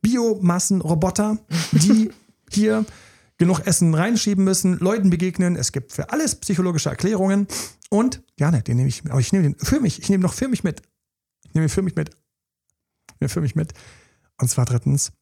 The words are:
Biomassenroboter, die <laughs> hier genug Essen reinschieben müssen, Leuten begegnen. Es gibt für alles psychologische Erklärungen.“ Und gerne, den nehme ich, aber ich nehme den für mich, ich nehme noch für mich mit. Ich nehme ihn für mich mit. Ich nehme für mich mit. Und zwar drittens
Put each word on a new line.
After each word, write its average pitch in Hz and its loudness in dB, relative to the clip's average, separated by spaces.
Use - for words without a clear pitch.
Biomassenroboter, 190 0
die 208 6
<laughs> - -20
hier 214 2
genug 170 2
Essen 170 2
reinschieben 196 0
müssen, 185 0
Leuten 196 2
begegnen. 180 0
Es 131 -4
gibt - -8
für - -8
alles 311 -2
psychologische 175 -2
Erklärungen.“ 196 0
Und 226 0
gerne, 143 2
den 120 -2
nehme 131 2
ich, - -6
aber 131 0
ich - 0
nehme 196 4
den 143 0
für 294 0
mich, 202 -2
ich - -10
nehme 190 2
noch 180 0
für 262 -4
mich 247 -2
mit. 165 -6
Ich - -20
nehme 160 2
ihn 139 0
für 190 -2
mich 180 -4
mit. 156 -4
Ich - -14
nehme 147 -2
für - -4
mich 143 -2
mit. 160 -4
Und 123 0
zwar 123 0
drittens 131 -2